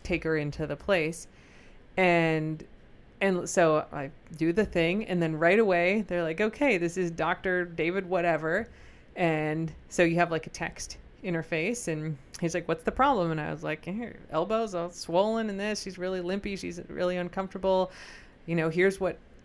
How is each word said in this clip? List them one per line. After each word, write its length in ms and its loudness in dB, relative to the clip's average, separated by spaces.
take 220 -4
her 120 0
into 300 -4
the 100 -4
place." 500 0
And, 680 4
and 280 2
so 440 4
I 180 -6
do 160 2
the 120 2
thing, 420 0
and 160 0
then 140 0
right 220 6
away, 500 4
they're 140 -2
like, 180 -2
"Okay, 380 2
this 180 -2
is 140 0
Doctor 540 0
David 440 -2
whatever." 600 0
And 560 0
so 160 2
you 120 2
have, 140 4
like, 160 -4
a 40 -12
text 460 -10
interface, 640 -2
and 280 -4
he's 140 0
like, 140 -2
"What's 160 -2
the 80 -2
problem?" 400 4
And 80 -2
I 120 -4
was 100 -8
like, 220 -6
"Here, 320 -8
elbows 440 -2
all 160 -4
swollen 600 0
and 100 -6
this, 220 -4
she's 160 -10
really 220 -4
limpy, 360 -4
she's 320 -8
really 300 -2
uncomfortable. 720 0
You 80 -2
know, 160 2
here's 300 4
what 180 -2